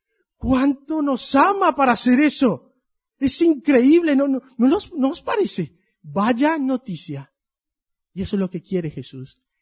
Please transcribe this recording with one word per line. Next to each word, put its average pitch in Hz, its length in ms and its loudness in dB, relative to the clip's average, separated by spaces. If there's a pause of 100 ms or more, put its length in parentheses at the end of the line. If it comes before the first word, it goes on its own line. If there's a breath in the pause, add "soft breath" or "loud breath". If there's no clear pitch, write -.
(360)
¡Cuánto 269 640 -2
nos 277 360 -4
ama 359 400 2
para 262 160 2
hacer 247 260 2
eso! 269 560 -2 (440)
Es 262 220 -2
increíble, 294 760 4
¿no, 277 100 2
no, 262 140 -2 (180 soft breath)
no 262 180 4
os, - 160 -8
no 269 180 0
os 339 120 -10
parece? - 560 -4 (240)
Vaya 233 560 -2
noticia. 226 720 -8 (800)
Y 185 100 -10
eso 185 120 -6
es 196 60 -2
lo 185 100 -2
que 175 120 -10
quiere 175 280 -4
Jesús, 131 500 -16 (220)